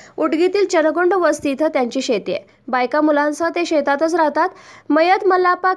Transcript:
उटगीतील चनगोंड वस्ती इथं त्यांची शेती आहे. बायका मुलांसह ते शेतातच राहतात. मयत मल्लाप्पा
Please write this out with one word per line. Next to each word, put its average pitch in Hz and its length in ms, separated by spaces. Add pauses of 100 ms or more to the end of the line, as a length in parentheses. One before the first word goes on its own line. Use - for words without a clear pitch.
(160)
उटगीतील 359 500
चनगोंड 339 480
वस्ती 311 360
इथं 302 220
त्यांची 262 300
शेती 196 300
आहे. - 240 (120)
बायका 254 320
मुलांसह 302 540
ते 349 120
शेतातच 294 480
राहतात. 320 340 (400)
मयत 359 380
मल्लाप्पा 370 500